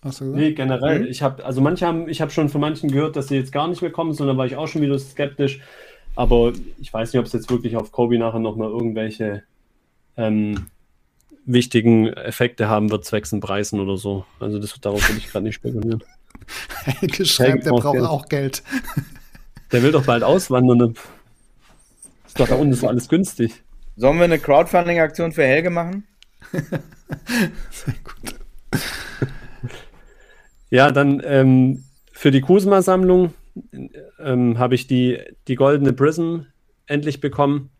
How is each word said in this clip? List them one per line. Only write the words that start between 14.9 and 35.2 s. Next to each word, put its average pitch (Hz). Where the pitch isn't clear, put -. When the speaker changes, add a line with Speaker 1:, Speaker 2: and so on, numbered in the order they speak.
Speaker 2:
will 107
ich -
grad 98
nicht 107
spekulieren. 117
Speaker 1:
<laughs> -
Helge 165
schreibt, 127
Speaker 2:
Helge 131
Speaker 1:
der 156
Speaker 2:
braucht 120
Speaker 1:
braucht 143
Speaker 2:
Geld. 127
Speaker 1:
auch 147
Geld. 139
<laughs> -
Speaker 2:
Der 120
will 147
doch 139
bald 120
auswandern, 127
ne? 117
Ist -
doch 127
da 127
unten, 139
ist 123
doch 123
alles 120
günstig. 160
Speaker 3:
Sollen 135
wir 175
eine 165
Crowdfunding-Aktion 170
für 160
Helge 147
machen? 175
Speaker 1:
<laughs> -
Sehr -
gut. -
Speaker 2:
Ja, 131
dann, 139
ähm, 131
für -
die 135
Kuzma-Sammlung, 185
ähm, 123
hab 123
ich 127
die, 127